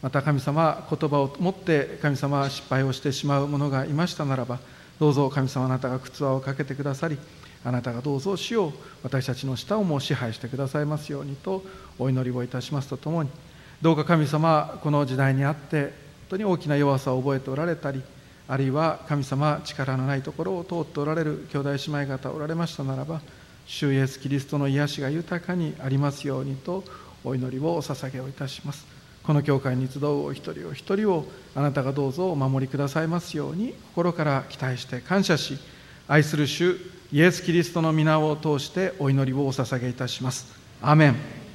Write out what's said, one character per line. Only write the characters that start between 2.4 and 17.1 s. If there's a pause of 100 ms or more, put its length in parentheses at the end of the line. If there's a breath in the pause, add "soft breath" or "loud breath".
失
敗
を
し
て
し
ま
う
者
が
い
ま
し
た
な
ら
ば、 (400 loud breath)
ど
う
ぞ
神
様、
あ
な
た
が
靴
輪
を
か
け
て
く
だ
さ
り、 (460 loud breath)
あ
な
た
が
ど
う
ぞ
主
を、 (320 loud breath)
私
た
ち
の
舌
を
も
支
配
し
て
く
だ
さ
い
ま
す
よ
う
に
と (320 loud breath)
お
祈
り
を
い
た
し
ま
す
と
と
も
に、 (500 loud breath)
ど
う
か
神
様、
こ
の
時
代
に
あ
っ
て
本 (380)
当
に
大
き
な
弱
さ